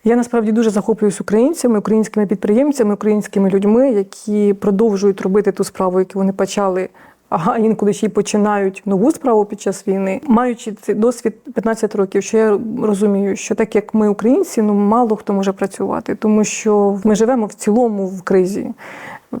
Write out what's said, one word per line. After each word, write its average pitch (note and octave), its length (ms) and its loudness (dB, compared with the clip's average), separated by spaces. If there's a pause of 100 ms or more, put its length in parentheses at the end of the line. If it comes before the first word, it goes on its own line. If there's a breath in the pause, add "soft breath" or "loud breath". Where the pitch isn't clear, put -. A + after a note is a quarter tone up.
я A3+ 120 4
насправді A#3 360 0
дуже A3 180 2
захоплююсь G#3 500 -2
українцями, A#3 580 2
українськими G#3 480 0
підприємцями, A3 680 0
українськими G3+ 560 0
людьми, G#3+ 420 4
які G3+ 640 0
продовжують G3+ 640 0
робити G3+ 320 0
ту G3 120 -2
справу, F#3 340 -2
яку F#3+ 200 -2
вони F#3+ 140 0
почали, F#3+ 560 -2 (400 loud breath)
а G#3 300 -2
інколи G#3+ 340 2
ще G#3 140 -2
й - 20 0
починають G3+ 800 0
нову G3 240 2
справу A3 340 0
під G3+ 160 -10
час F#3+ 280 -6
війни. F#3+ 380 -2
Маючи A#3 460 0
цей G3+ 220 -6
досвід A3+ 500 -2
п'ятнадцять A3+ 500 -4
років, G3 280 -2
що A3 160 -2
я G#3+ 200 2 (240)
розумію, G3+ 540 0
що - 180 -6
так - 200 -2
як G#3 200 0
ми G#3+ 140 4
українці, A#3 540 0
ну, G#3 120 2
мало G#3 420 2
хто G#3 160 -6
може G3 200 0
працювати, G3 600 -4
тому G#3+ 300 2
що G3+ 600 0
ми G#3+ 100 4
живемо A3 320 2
в - 60 -12
цілому G#3+ 540 0
в F#3 160 -10
кризі. G3 480 0 (680 loud breath)